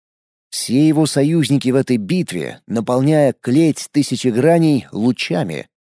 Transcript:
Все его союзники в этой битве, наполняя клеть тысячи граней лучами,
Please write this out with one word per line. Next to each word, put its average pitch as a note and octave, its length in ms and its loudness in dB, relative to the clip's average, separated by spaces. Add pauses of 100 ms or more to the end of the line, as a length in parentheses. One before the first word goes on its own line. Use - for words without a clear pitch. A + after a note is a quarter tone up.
(500)
Все C#3 380 0
его D#3 180 2
союзники C#3+ 640 0
в B2+ 60 2
этой B2+ 220 0
битве, F2+ 680 -6
наполняя C3 680 2
клеть D3 580 0
тысячи C3 380 -2
граней D3+ 600 2
лучами, G#2+ 760 -4 (160)